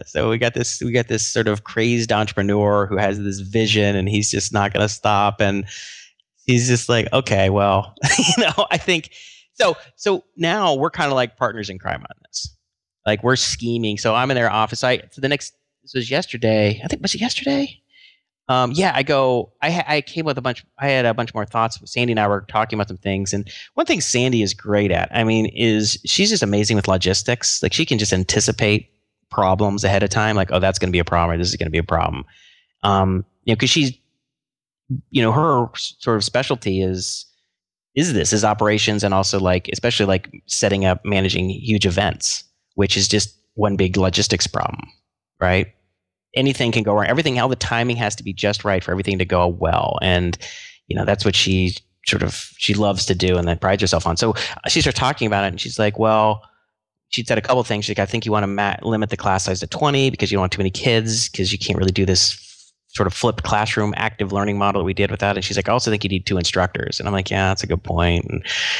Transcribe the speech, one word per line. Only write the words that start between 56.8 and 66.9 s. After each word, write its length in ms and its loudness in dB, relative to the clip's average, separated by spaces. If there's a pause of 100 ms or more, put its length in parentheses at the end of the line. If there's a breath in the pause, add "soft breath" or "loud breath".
she'd 180 -6
said 100 0
a 40 0
couple 200 2
of 60 -4
things. 180 -2
She's 120 -4
like, 80 2
"I 60 -4
think 140 -4
you 80 -2
wanna 140 2
ma-, 340 -2
limit 280 -2
the 80 -4
class 280 0
size 160 -2
to 60 -6
twenty 420 0
because 200 -2
you 60 0
don't 60 2
want 100 0
too 80 0
many 120 2
kids, 580 0
'cause 240 -2
you 40 -4
can't 220 -2
really 140 2
do 120 0
this 280 2
f-, 400 -20 (220)
sort 120 0
of 60 -2
flipped 300 -2
classroom 520 0
active 380 -4
learning 240 0
model 240 2
that 40 -2
we 80 -2
did 180 0
with 100 -6
that." 160 0
And 80 -4
she's 120 -6
like, 120 0
"I 20 2
also 180 0
think 140 0
you 60 -2
need 180 -4
two 100 0
instructors." 640 -2